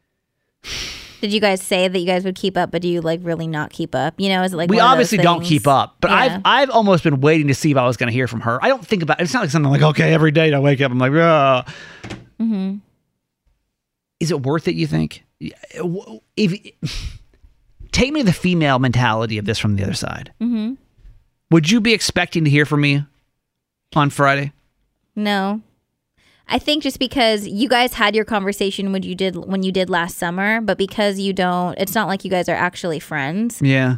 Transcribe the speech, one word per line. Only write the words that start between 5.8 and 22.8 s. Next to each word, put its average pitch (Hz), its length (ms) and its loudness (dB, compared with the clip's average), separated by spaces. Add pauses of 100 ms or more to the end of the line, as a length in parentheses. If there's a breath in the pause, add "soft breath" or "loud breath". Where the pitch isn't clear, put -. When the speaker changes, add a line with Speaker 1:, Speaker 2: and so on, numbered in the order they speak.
Speaker 2:
but 175 120 2
Speaker 1:
Yeah. 180 40 6
Speaker 2:
I've, 214 280 2
I've 262 260 4
almost 202 320 4
been 143 180 2
waiting 151 280 4
to 135 60 2
see 151 180 2
if 135 40 0
I 123 80 4
was 123 120 0
gonna 117 160 -2
hear 123 160 0
from 113 140 -8
her. 117 220 -2
I 233 40 2
don't 262 180 -2
think 185 160 -2
about, 151 180 0
it's 175 140 -2
not 247 60 -2
like 165 100 -2
something 143 220 2
like, 139 100 2
okay, 156 320 4
every 156 160 4
day 156 240 2
I 139 60 2
wake 139 200 2
up, 131 120 0
I'm 127 80 0
like, 127 140 2
"Ah." 147 500 4 (760 loud breath)
Speaker 1:
Mm-hmm. 202 360 -2 (1400)
Speaker 2:
Is 160 100 -2
it 147 120 -2
worth 147 260 -2
it, 170 60 0
you 165 120 -2
think? 156 380 -4 (160)
Yeah, - 120 -12 (240)
w-, 175 440 -8 (160)
if, 202 160 2 (300)
<sighs> - 380 -10 (720)
take 262 200 0
me 302 100 -2
the 185 100 2
female 156 460 0
mentality 113 600 0
of 104 60 -6
this 107 140 -2
from 104 180 0
the 101 80 -4
other - 100 -4
side. - 460 -10
Speaker 1:
Mm-hmm. 226 80 -2 (1040)
Speaker 2:
Would 165 200 4
you 233 100 4
be 226 120 2
expecting 175 520 -2
to 147 60 2
hear 143 160 4
from 147 160 0